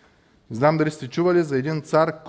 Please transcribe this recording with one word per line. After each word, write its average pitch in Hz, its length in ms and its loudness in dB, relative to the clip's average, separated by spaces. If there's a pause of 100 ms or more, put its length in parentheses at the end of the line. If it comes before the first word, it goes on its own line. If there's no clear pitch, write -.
(500)
Не 117 60 -8
знам 151 200 4
дали 156 140 2
сте 131 180 -10
чували 175 340 2
за 143 160 -2
един 151 240 -4
цар 160 460 0